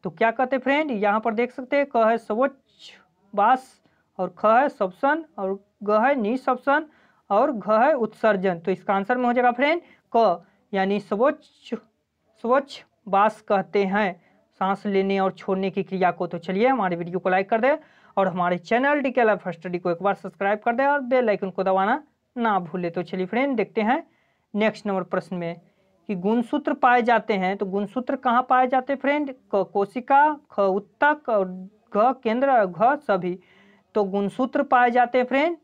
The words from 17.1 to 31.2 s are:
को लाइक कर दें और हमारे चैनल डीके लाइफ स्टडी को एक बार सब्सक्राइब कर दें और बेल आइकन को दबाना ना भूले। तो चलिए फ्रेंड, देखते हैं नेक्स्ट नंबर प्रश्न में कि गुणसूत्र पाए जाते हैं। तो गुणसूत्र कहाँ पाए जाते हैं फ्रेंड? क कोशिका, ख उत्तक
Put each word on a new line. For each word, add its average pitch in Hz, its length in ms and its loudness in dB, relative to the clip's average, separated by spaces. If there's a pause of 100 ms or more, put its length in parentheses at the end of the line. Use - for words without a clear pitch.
को 180 100 -2
लाइक 190 220 0
कर 226 100 0
दें 277 160 2 (400)
और 196 120 2
हमारे 175 320 0
चैनल 269 420 0
डीके 247 220 0
लाइफ 202 260 0
स्टडी 175 280 -8
को 180 120 -4
एक 170 120 -4
बार 196 140 0
सब्सक्राइब 196 440 -4
कर 233 140 -2
दें 269 120 0
और 285 160 0
बेल 247 260 0
आइकन 196 220 -2
को 190 140 -6
दबाना 190 380 0 (340)
ना 220 240 0
भूले। 175 300 -6
तो 180 120 -6
चलिए 185 240 -6
फ्रेंड, 254 300 -2
देखते 214 240 -4
हैं 254 220 0 (520)
नेक्स्ट 214 320 -2
नंबर 190 180 -2
प्रश्न 185 320 -6
में 170 240 -8 (480)
कि 214 80 -4
गुणसूत्र 233 580 -2
पाए 247 280 4
जाते 226 320 2
हैं। 190 220 0
तो 208 100 -6
गुणसूत्र 208 520 -6
कहाँ 247 300 0
पाए 254 200 4
जाते 254 240 -2
हैं 269 80 -4
फ्रेंड? 285 300 -2 (200)
क 196 140 0
कोशिका, 254 680 0 (180)
ख - 100 -4
उत्तक 208 680 0